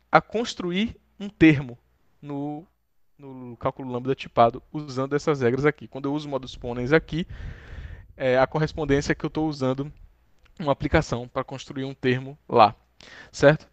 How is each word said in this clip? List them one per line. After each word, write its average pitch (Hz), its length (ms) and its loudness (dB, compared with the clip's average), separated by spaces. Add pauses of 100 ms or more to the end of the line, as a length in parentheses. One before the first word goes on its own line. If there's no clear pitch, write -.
(120)
a 160 80 8
construir 208 800 -4 (180)
um 202 120 -12
termo 143 500 4 (420)
no, 147 460 -10 (520)
no 127 380 -16
cálculo 135 340 -6
lambda 127 240 -2
tipado, 120 560 2
usando 139 440 -4
essas 143 260 0
regras 131 240 2
aqui. 143 220 0
Quando 139 200 -10
eu 139 60 -2
uso 151 140 -6
o 143 40 -8
modus 131 240 -8
ponens 123 380 -4
aqui, 160 340 0 (880)
é 131 240 0
a 131 80 4
correspondência 151 680 -2
que - 120 -8
eu 151 40 -2
tô 156 160 -4
usando 143 460 -4 (640)
uma 147 140 -2
aplicação 127 560 -2
pra 131 160 -6
construir 135 400 -12
um 135 100 -8
termo 131 440 -2 (100)
lá, 110 260 6 (580)
certo? - 420 4